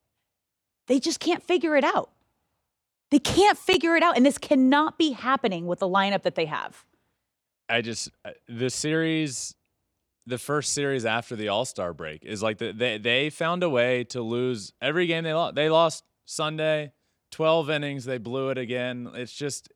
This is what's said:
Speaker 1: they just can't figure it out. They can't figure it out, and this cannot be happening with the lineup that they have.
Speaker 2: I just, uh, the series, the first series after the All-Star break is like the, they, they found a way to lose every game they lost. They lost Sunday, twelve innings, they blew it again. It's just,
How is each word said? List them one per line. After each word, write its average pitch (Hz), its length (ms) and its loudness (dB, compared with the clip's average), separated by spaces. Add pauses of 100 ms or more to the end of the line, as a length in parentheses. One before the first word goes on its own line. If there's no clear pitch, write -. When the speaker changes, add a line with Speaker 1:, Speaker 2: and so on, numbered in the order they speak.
(880)
Speaker 1:
they 262 120 4
just 330 200 -4
can't 339 240 -2
figure 320 320 0
it 262 80 4
out. - 260 0 (1000)
They 285 100 6
can't 392 380 4
figure 330 380 2
it 320 80 6
out, 339 140 4
and 247 80 6
this 285 120 4
cannot 285 600 4
be 311 140 2
happening 214 560 -2
with 175 120 -2
the 196 80 0
lineup 196 360 2
that 175 120 -2
they 165 100 0
have. 143 380 -10 (840)
Speaker 2:
I 117 120 2
just, 113 280 -8 (160)
uh, 98 60 -12 (160)
the 120 220 -2
series, 156 840 -4 (720)
the 120 120 -6
first 143 360 -2
series 139 320 -2
after 117 300 -2
the 107 140 -4
All-Star 98 440 -2
break 78 320 -12
is 98 180 -8
like 110 140 0
the, 117 160 -6
they, 113 240 -2
they 120 320 0
found 170 340 -2
a 175 60 0
way 123 360 2
to 123 160 -8
lose 120 600 -4
every 165 260 0
game 165 160 -2
they 160 100 -4
lost. 160 220 -2
They 151 140 2
lost 160 340 4 (220)
Sunday, 156 640 -2 (400)
twelve 160 380 2
innings, 143 360 -4
they 131 120 -6
blew 127 320 -4
it 131 80 -2
again. 123 560 -6
It's 120 200 -10
just, - 420 -10